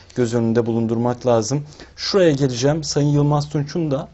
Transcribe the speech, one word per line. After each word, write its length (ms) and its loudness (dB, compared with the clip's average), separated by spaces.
göz 180 0
önünde 320 2
bulundurmak 600 -2
lazım. 380 0
Şuraya 360 2
geleceğim. 520 0
Sayın 260 0
Yılmaz 400 2
Tunç'un 420 -4
da 220 -4